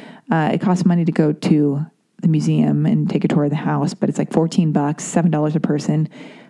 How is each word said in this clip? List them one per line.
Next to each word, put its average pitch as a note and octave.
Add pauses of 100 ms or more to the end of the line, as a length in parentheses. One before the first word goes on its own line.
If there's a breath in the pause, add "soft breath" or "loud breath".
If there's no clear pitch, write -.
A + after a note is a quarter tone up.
(300 loud breath)
Uh, D#3
it -
costs F3+
money F3
to E3
go D3+
to D3 (340)
the -
museum D3+
and D3+
take -
a -
tour D3
of C#3+
the D3+
house, D3
but -
it's, -
like, D3
fourteen E3
bucks, D3
seven E3+
dollars D3+
a D3+
person. D3+ (400 loud breath)